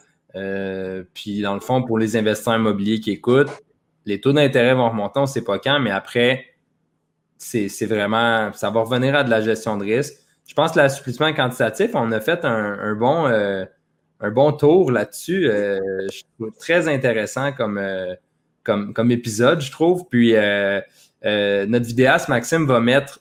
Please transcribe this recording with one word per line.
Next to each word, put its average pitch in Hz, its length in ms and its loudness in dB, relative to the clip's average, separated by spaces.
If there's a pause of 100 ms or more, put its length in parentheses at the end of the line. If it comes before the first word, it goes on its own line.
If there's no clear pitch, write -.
(360)
Euh, 95 680 -6 (100)
puis 104 280 -6
dans 101 120 0
le 101 60 -4
fond, 104 240 0
pour 113 160 0
les 110 160 0
investisseurs 107 400 0
immobiliers 107 440 0
qui 110 120 -4
écoutent, 135 400 2 (540)
les 101 160 -4
taux 139 120 2
d'intérêt 135 400 4
vont 123 160 2
remonter, 107 300 -4
on 139 40 2
ne 139 40 0
sait 131 160 -6
pas 98 160 -2
quand, 139 200 0
mais 110 120 -2
après, 120 540 0 (920)
c'est, 104 320 -4
c'est - 160 -8
vraiment, 110 680 0
ça 104 180 -6
va 113 100 0
revenir 127 320 0
à 143 100 2
de 123 60 -2
la 110 120 2
gestion 107 360 -2
de 101 60 -6
risque. 117 320 -2 (320)
Je - 80 -20
pense 160 160 0
que 175 60 -2
l'assouplissement 139 560 0
quantitatif, 131 600 -2
on 117 180 0
a 110 100 -2
fait 170 240 -2
un, 104 340 -2
un 107 160 -4
bon, 139 320 0
euh, 101 380 0 (540)
un 107 120 -4
bon 139 200 4
tour 147 400 4
là-dessus. 156 560 -2
Euh, 101 320 0 (320)
je - 120 -16 (140)
trouve 110 200 -10
très 165 300 0
intéressant 131 640 -2
comme, 110 260 -4
euh, 95 380 -6 (480)
comme, 104 300 -2
comme 117 180 2
épisode, 120 500 2
je 131 100 -8
trouve. 175 360 0
Puis, 117 280 4
euh, 101 460 2 (440)
euh, 101 400 2
notre 120 200 0
vidéaste, 127 440 2
Maxime, 147 360 0
va 127 140 4
mettre 131 420 0